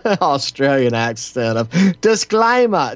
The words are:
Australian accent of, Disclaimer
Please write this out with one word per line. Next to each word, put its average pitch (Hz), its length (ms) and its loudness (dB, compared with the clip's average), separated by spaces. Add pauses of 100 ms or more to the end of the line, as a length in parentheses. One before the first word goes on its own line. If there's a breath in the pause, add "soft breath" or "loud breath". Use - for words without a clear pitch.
Australian 139 880 0
accent 113 640 -4
of, 165 440 0
Disclaimer 220 960 0